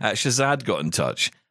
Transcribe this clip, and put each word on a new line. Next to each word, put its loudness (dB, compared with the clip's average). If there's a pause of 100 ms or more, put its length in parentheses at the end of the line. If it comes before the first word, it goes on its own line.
uh, 2
Shazad 0
got 0
in -2
touch 0 (200)